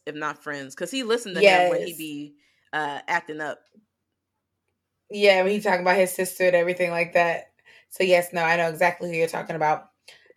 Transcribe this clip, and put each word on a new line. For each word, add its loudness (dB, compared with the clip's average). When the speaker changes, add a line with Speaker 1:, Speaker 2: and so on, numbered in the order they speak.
Speaker 1:
if -12
not -8
friends, -10
'cause -8
he -6
listened -4
to 0
him 8
when 0
he -8
Speaker 2:
Yes. -12
Speaker 1:
be, -12
uh, -6
acting -6
up. -10
Speaker 2:
Yeah, 4
when 2
he 0
talking 0
about 2
his 2
sister -2
and 4
everything 0
like -4
that. 0
So, -4
yes, 2
no, -4
I 2
know 0
exactly -2
who -6
you're 2
talking -8
about. -2